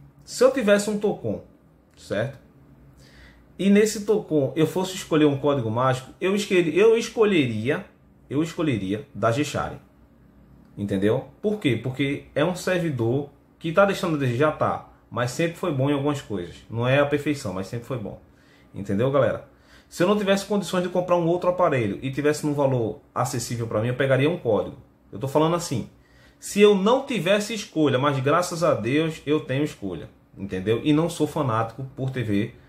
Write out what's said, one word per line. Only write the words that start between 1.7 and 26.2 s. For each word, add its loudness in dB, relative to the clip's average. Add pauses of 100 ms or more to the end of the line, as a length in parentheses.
certo? -4 (1200)
E 2
nesse 4
Tocon 0
eu 4
fosse -2
escolher 2
um 4
código 0
mágico, 0
eu 0
escolhe-, 2
eu 6
escolheria, 0 (460)
eu 0
escolheria -2
da 0
G-Share. -4 (1000)
Entendeu? 0 (140)
Por -2
quê? 0
Porque -4 (100)
é 0
um 0
servidor -2 (300)
que -6
tá 4
deixando 0
a -2
desejar, 0
tá, -4 (220)
mas -4
sempre -4
foi -4
bom 0
em 2
algumas -2
coisas. -8 (140)
Não -2
é 4
a 4
perfeição, -4
mas -6
sempre -10
foi -6
bom. -12 (560)
Entendeu, -2
galera? 0 (440)
Se -2
eu 4
não 4
tivesse 0
condições -2
de -4
comprar 0
um 2
outro 2
aparelho 2
e -4
tivesse 0
num 0
valor 0 (120)
acessível -4
pra -2
mim, 0
eu -2
pegaria 2
um -4
código. 0 (340)
Eu -14
tô -6
falando 2
assim, -6 (480)